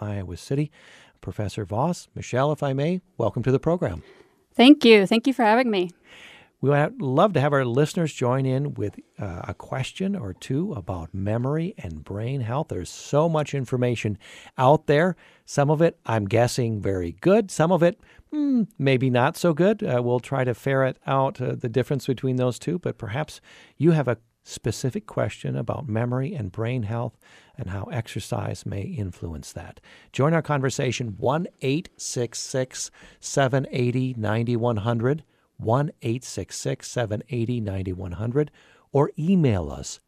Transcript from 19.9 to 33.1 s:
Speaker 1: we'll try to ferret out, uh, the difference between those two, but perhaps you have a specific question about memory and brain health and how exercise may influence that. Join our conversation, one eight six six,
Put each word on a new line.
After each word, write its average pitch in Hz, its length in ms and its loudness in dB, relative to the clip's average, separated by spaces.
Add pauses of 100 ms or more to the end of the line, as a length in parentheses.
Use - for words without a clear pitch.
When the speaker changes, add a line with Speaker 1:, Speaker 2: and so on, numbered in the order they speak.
Speaker 1:
we'll 123 180 0
try 135 220 -4
to 123 120 0
ferret 135 420 0 (100)
out, 135 320 0
uh, 127 160 -4
the 123 140 -6
difference 127 380 -2
between 131 300 -2
those 127 220 0
two, 170 200 -4
but - 180 -6
perhaps 131 460 -8 (340)
you 156 140 4
have 147 180 2
a 117 80 0 (260)
specific - 640 -6
question 127 500 -4
about 131 300 -6
memory 123 480 -2
and 104 160 -6
brain 113 340 -4
health 117 340 -6 (400)
and 98 100 -8
how 98 240 -6
exercise 110 720 -6
may 101 160 -6
influence 90 720 -10
that. - 300 -16 (300)
Join 147 200 2
our 165 80 4
conversation, 131 760 -2
one 151 280 0 (140)
eight 143 380 -2
six - 400 -6
six, - 520 -6 (300)